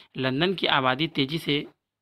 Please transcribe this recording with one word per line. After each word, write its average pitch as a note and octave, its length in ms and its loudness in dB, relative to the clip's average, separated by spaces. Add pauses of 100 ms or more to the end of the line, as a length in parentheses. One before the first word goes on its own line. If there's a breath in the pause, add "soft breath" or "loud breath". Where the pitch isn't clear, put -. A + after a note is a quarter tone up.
(180 loud breath)
लंदन C3+ 360 0
की - 140 -2
आबादी C3+ 400 2
तेजी D3 300 -2
से D3 300 -2 (340)